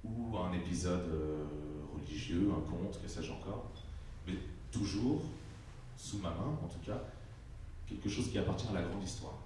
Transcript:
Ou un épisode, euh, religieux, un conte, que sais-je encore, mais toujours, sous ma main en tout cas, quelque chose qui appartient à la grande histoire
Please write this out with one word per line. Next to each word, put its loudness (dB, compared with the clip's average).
Ou 0
un 2
épisode, 2
euh, 2
religieux, 4
un 2
conte, 0
que -4
sais-je -2
encore, -4
mais 2
toujours, 4
sous -4
ma 0
main 2
en -2
tout -4
cas, -2
quelque 0
chose 2
qui 2
appartient 4
à 2
la 4
grande 0
histoire -4